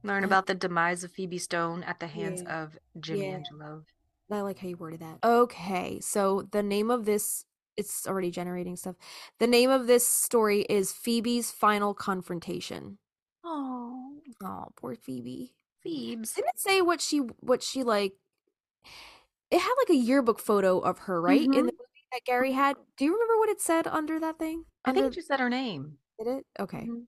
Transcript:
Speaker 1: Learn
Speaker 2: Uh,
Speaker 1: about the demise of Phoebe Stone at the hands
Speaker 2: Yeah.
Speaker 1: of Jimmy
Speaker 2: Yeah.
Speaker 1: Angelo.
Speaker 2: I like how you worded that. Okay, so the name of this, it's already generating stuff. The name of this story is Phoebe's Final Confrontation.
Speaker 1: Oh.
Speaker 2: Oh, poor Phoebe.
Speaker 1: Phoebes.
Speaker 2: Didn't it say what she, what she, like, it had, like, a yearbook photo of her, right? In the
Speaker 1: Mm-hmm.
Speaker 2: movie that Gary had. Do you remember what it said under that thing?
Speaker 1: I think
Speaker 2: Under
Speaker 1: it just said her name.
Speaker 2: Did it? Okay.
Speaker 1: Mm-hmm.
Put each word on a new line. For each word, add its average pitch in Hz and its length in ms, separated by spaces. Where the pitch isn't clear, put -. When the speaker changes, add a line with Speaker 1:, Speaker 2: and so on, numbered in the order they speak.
Speaker 1:
Learn 202 200
Speaker 2:
Uh, 190 40
Speaker 1:
about 190 200
the 196 80
demise 175 480
of 175 100
Phoebe 180 260
Stone 170 460
at 175 140
the 170 80
hands 180 360
Speaker 2:
Yeah. 160 200
Speaker 1:
of 156 160
Jimmy 156 220
Speaker 2:
Yeah. 185 140
Speaker 1:
Angelo. 151 480
Speaker 2:
I 208 120
like 196 160
how 190 100
you 175 80
worded 165 240
that. 160 240
Okay, 220 760
so 196 420
the 208 200
name 208 280
of 240 160
this, - 400
it's - 300
already 185 240
generating 180 460
stuff. 180 200
The 220 80
name 240 240
of 262 160
this 247 200
story 208 600
is 196 240
Phoebe's 233 600
Final 208 420
Confrontation. 180 1040
Speaker 1:
Oh. 262 800
Speaker 2:
Oh, 185 340
poor 254 180
Phoebe. 254 600
Speaker 1:
Phoebes. 233 520
Speaker 2:
Didn't 554 200
it - 60
say 381 220
what 339 180
she, - 180
what 247 440
she, 262 200
like, 202 340
it 349 100
had, 453 180
like, 508 120
a 349 60
yearbook 240 420
photo 190 420
of 180 200
her, 180 220
right? 277 200
In 262 80
the 269 80
Speaker 1:
Mm-hmm. 254 80
Speaker 2:
movie - 120
that 247 140
Gary 254 260
had. 277 240
Do 269 80
you 320 60
remember 453 260
what 440 100
it 415 120
said 330 260
under 311 340
that 320 180
thing? 320 260
Speaker 1:
I 254 80
think 311 120
Speaker 2:
Under 262 80
Speaker 1:
it - 20
just 339 140
said 269 120
her 247 100
name. 180 480
Speaker 2:
Did 320 100
it? 269 180
Okay. - 220
Speaker 1:
Mm-hmm. 233 260